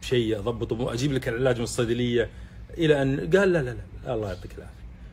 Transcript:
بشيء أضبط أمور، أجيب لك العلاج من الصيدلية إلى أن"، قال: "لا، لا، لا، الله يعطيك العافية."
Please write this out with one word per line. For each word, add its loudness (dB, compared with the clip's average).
بشيء 2
أضبط -2
أمور، -2
أجيب 0
لك 0
العلاج 2
من -2
الصيدلية 0
إلى 6
أن"، 2
قال: 6
"لا، 2
لا، -6
لا، -4
الله -2
يعطيك -10
العافية." -16